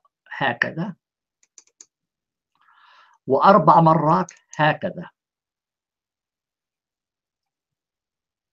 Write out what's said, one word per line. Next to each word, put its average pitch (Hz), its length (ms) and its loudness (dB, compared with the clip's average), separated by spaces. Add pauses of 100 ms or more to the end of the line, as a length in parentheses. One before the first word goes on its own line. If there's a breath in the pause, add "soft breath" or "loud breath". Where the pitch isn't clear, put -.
(300)
هكذا، 143 640 -8 (2250 soft breath)
وأربع 160 540 4
مرات 160 520 0 (240)
هكذا. 156 540 -6 (3500)